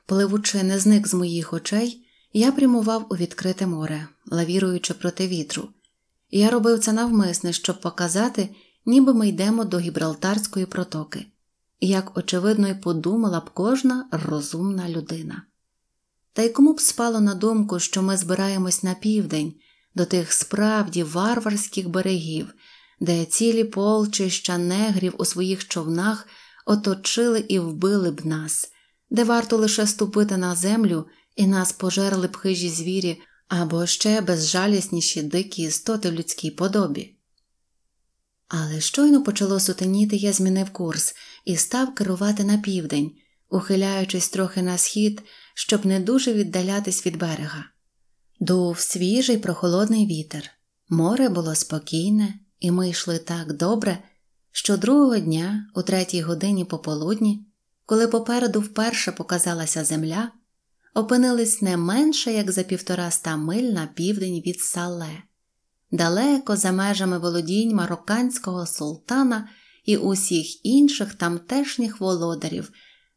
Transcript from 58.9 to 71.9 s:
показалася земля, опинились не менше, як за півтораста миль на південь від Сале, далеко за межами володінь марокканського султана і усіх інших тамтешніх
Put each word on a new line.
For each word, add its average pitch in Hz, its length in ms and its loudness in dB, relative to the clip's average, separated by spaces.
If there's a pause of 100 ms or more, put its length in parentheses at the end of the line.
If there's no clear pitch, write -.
показалася 170 720 -4
земля, 160 480 -2 (600)
опинились 240 680 2
не 185 160 0
менше, 240 540 2
як 208 200 0
за 185 120 0
півтораста 175 720 -4
миль 196 340 0
на 165 160 -2
південь 185 580 -4
від 175 140 -4
Сале, 175 640 -6 (680)
далеко 208 640 2
за 190 160 2
межами 190 480 0
володінь 175 560 0
марокканського 196 880 -2
султана 214 840 -2 (360)
і 208 120 4
усіх 185 680 -2
інших 269 480 4
тамтешніх 214 840 -4